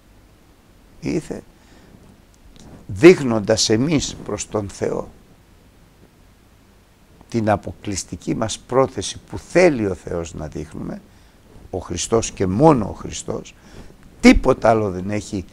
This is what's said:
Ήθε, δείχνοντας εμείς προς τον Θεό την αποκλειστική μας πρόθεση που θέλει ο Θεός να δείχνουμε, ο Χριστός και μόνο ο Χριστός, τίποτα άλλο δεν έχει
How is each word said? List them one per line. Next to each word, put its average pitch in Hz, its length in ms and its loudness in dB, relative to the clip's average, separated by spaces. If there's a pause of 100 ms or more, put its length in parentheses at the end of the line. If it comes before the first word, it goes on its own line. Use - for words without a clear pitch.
(1000)
Ήθε, - 440 -6 (1400)
δείχνοντας 113 840 4
εμείς 127 460 0 (100)
προς - 240 -8
τον 104 200 -4
Θεό - 420 -6 (2250)
την 110 200 -2
αποκλειστική - 840 -4
μας 110 240 -4
πρόθεση - 600 -2 (100)
που 104 80 -12
θέλει 151 480 2
ο 95 80 -2
Θεός 87 400 -8
να 80 140 -10
δείχνουμε, 78 540 -12 (680)
ο 95 80 -8
Χριστός 92 540 -4
και - 160 -2
μόνο 113 420 4
ο - 40 -10
Χριστός, - 640 -12 (640)
τίποτα 139 500 6
άλλο 110 200 2
δεν 92 200 -8
έχει 104 440 -8